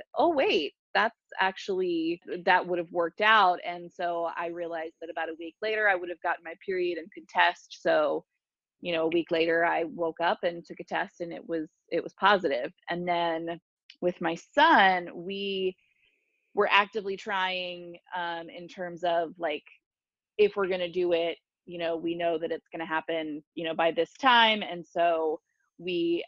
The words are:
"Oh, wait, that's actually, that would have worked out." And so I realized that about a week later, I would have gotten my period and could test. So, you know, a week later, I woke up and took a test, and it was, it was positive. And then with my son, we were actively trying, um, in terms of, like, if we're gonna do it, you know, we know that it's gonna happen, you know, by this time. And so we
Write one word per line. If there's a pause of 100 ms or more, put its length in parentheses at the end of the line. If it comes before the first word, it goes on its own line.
(160)
"Oh,
wait, (200)
that's (220)
actually, (240)
that
would
have
worked
out."
And
so
I
realized
that
about
a
week
later,
I
would
have
gotten
my (100)
period
and
could
test.
So, (560)
you
know,
a
week
later,
I
woke
up
and
took
a
test,
and
it
was, (220)
it
was
positive. (180)
And
then (400)
with
my (180)
son,
we (800)
were
actively
trying, (180)
um,
in
terms
of,
like, (720)
if
we're
gonna
do
it, (280)
you
know,
we
know
that
it's
gonna
happen, (120)
you
know,
by
this
time.
And
so (380)
we